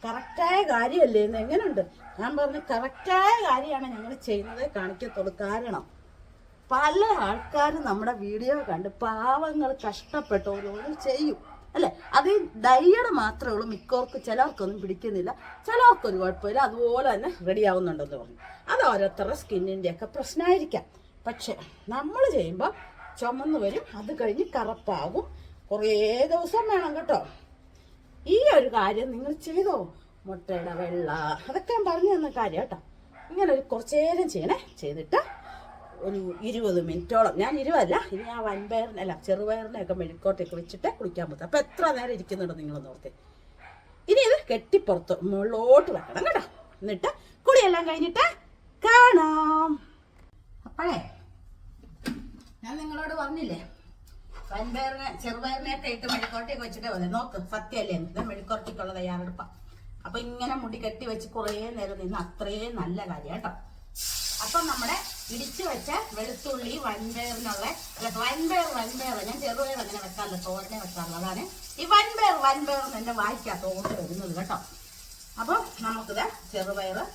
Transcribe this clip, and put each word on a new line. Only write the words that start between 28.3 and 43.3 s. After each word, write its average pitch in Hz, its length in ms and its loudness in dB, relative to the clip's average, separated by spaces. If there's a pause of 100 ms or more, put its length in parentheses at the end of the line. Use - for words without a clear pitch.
ഈ 415 40 8 (200)
ഒരു 262 200 6
കാര്യം 214 360 0
നിങ്ങൾ 262 180 -6 (140)
ചെയ്തോ, 339 320 0 (500)
മുട്ടയുടെ 175 520 -6
വെള്ള, 175 320 -2 (380)
അതൊക്കെ 370 260 -4
ഞാൻ 427 160 2
പറഞ്ഞു 359 240 4
തന്ന 302 240 0
കാര്യം 165 240 0
കേട്ടോ. 185 160 -10 (520)
ഇങ്ങനെ 359 240 4
ഒരു 269 160 2
കുറച്ച് 233 320 -2
നേരം 339 300 2
ചെയ്യണേ. 269 260 0 (220)
ചെയ്തിട്ട് 302 400 0 (840)
ഒരു 196 120 -4 (300)
ഇരുപത് 214 380 2
മിനിറ്റോളം, 180 540 4
ഞാൻ 247 200 0
ഇരുപതല്ല, 262 340 4 (180)
ഇനി 202 120 -8 (100)
ആ 233 120 -8
വൻപയറിനെ, 214 560 -4
അല്ല, 185 100 -4 (140)
ചെറുപയറിനെയൊക്കെ 208 760 -2
മെഴുക്കോട്ടൊക്കെ 170 580 -4
വെച്ചിട്ട് 170 300 -6 (100)
കുളിക്കാൻ 175 300 -6
പറ്റും. 151 180 -12
അപ്പൊ 226 160 0
എത്ര - 200 -4 (140)
നേരം 247 200 -6
ഇരിക്കുന്നുണ്ട് 180 440 -6
നിങ്ങളൊന്ന് 147 320 -10
ഓർത്തേ. 131 180 -16 (1000)